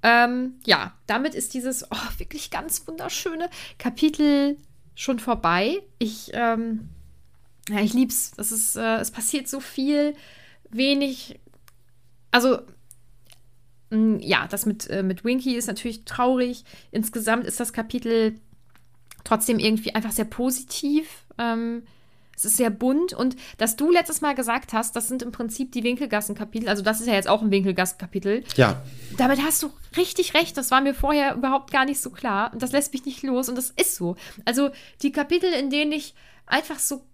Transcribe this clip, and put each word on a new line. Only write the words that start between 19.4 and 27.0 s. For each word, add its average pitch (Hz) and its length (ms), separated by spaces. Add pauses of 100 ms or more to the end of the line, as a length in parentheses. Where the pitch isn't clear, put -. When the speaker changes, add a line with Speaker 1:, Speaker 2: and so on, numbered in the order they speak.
Speaker 1:
irgendwie 220 360
einfach 220 160
sehr 220 140
positiv. 285 1000 (140)
Ähm, 233 440 (540)
es - 80
ist 214 120
sehr 233 120
bunt. 269 440
Und 254 240 (200)
dass 226 200
du 302 140
letztes 349 300
Mal 285 140
gesagt 240 380
hast, 220 220
das 240 120
sind 254 160
im 240 80
Prinzip 233 400
die 247 120
Winkelgassen-Kapitel, 220 840
also 202 160
das 220 160
ist 233 80